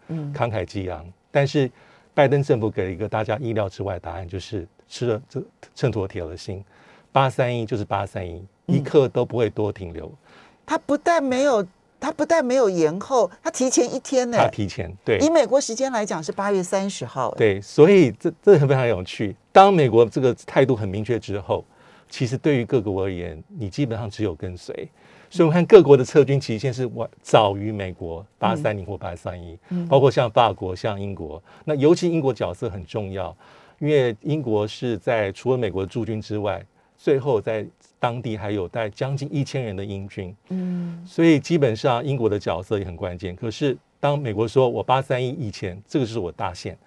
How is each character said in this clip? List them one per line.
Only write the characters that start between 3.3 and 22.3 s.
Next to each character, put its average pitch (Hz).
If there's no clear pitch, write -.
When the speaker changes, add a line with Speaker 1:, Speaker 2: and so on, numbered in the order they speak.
Speaker 2:
意 117
料 104
之 95
外 95
的 87
答 85
案， 90
就 90
是 90
吃 -
了 110
这， -
秤 131
砣 101
铁 90
了 82
心， 98
八 131
三 123
一 117
就 120
是 104
八 101
三 98
一， 85
Speaker 1:
嗯。 180
Speaker 2:
一 -
刻 139
都 123
不 110
会 113
多 104
停 87
留。 80
Speaker 1:
他 320
不 294
但 330
没 262
有， 226
他 285
不 -
但 330
没 247
有 240
延 165
后， 226
他 320
提 254
前 247
一 269
天 247
呢。 233
Speaker 2:
他 117
提 107
前， 87
对。 110
Speaker 1:
以 311
美 311
国 254
时 226
间 262
来 214
讲 170
是 196
八 202
月 190
三 196
十 143
号。 123
Speaker 2:
对， 101
所 151
以 175
这， 170
这 196
非 139
常 131
有 92
趣。 101
当 196
美 147
国 113
这 135
个 123
态 135
度 123
很 104
明 101
确 113
之 101
后， 95
其 -
实 123